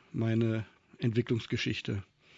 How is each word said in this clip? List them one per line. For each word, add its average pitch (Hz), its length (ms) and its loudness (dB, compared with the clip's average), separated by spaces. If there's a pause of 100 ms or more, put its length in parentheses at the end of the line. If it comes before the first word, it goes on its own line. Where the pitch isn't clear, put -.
(140)
meine 113 520 2 (320)
Entwicklungsgeschichte, 117 1080 0 (340)